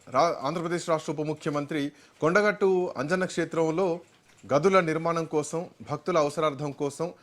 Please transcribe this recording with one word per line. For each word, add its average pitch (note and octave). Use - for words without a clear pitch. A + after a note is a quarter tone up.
రా-, D3+
ఆంధ్రప్రదేశ్ E3
రాష్ట్ర D#3
ఉప D3+
ముఖ్యమంత్రి D3
కొండగట్టు F#3
అంజన్న F3
క్షేత్రంలో E3
గదుల F#3+
నిర్మాణం E3
కోసం, D#3+
భక్తుల E3+
అవసరార్థం D3
కోసం D3